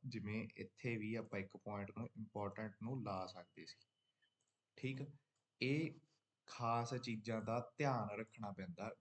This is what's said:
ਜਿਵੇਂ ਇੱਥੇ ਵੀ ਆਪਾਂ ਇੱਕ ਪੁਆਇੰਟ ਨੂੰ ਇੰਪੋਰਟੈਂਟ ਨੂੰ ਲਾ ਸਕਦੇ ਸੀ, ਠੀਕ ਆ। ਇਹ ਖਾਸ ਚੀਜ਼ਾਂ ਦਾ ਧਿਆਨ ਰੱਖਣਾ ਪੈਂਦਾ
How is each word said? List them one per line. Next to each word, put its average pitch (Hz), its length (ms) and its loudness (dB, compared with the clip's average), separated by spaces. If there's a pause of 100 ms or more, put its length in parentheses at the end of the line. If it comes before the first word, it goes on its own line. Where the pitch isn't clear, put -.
ਜਿਵੇਂ 110 500 -2
ਇੱਥੇ 117 400 -2
ਵੀ 107 180 0
ਆਪਾਂ 110 260 -2
ਇੱਕ 98 160 -6
ਪੁਆਇੰਟ 101 420 -4
ਨੂੰ 117 80 -2
ਇੰਪੋਰਟੈਂਟ 104 760 -4
ਨੂੰ 123 200 -2
ਲਾ 95 240 0
ਸਕਦੇ 87 400 -12
ਸੀ, - 200 -18 (920)
ਠੀਕ 135 260 -2
ਆ। 139 40 -4 (560)
ਇਹ 147 280 6 (560)
ਖਾਸ 117 480 2
ਚੀਜ਼ਾਂ 113 480 0
ਦਾ 113 360 2
ਧਿਆਨ 113 400 4
ਰੱਖਣਾ 107 340 -6
ਪੈਂਦਾ 92 380 -4 (100)